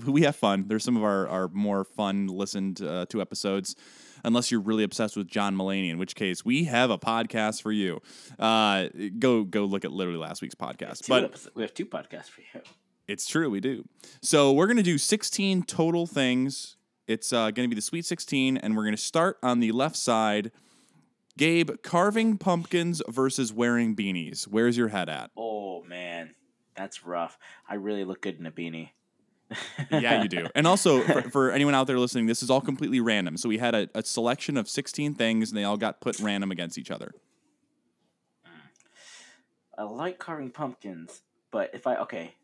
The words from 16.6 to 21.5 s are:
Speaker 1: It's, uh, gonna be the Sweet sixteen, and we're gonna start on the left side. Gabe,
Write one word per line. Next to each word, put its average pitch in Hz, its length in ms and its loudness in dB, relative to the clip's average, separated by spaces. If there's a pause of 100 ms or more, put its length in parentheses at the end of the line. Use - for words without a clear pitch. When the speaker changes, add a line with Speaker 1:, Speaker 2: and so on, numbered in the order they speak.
Speaker 1:
It's, 110 260 -2
uh, 113 180 2
gonna 120 180 0
be 117 60 -2
the 104 60 -4
Sweet 165 240 -6
sixteen, 131 520 0
and 110 200 0
we're 107 80 0
gonna 107 120 0
start 170 460 0
on 123 180 2
the 110 120 2
left 127 240 0
side. 110 540 2 (840)
Gabe, 165 320 4 (140)